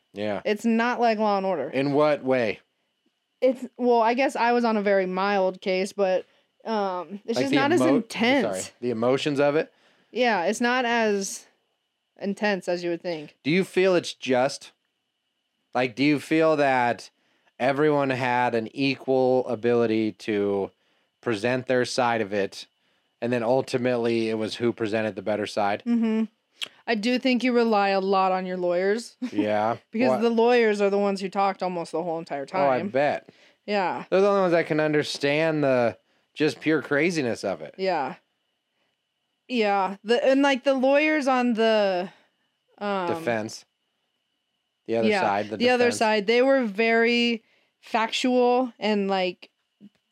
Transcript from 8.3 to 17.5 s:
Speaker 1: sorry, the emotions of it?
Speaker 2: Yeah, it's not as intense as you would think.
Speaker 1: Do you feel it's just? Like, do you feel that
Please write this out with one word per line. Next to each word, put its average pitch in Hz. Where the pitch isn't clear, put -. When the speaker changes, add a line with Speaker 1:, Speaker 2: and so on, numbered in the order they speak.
Speaker 1:
sorry, 95
the 123
emotions 131
of 143
it? 165
Speaker 2:
Yeah, 214
it's 214
not 247
as 214
intense 196
as 175
you 175
would 170
think. 160
Speaker 1:
Do 165
you 185
feel 185
it's 143
just? 127
Like, 123
do 123
you 147
feel 160
that 127